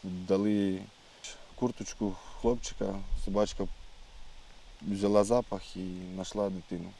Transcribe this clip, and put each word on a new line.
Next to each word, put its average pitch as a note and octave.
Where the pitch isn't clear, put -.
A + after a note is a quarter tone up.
дали F#2+
курточку A2
хлопчика, G#2+
собачка G2+
взяла G2+
запах A2
і F#2
знайшла G2
дитину. F2+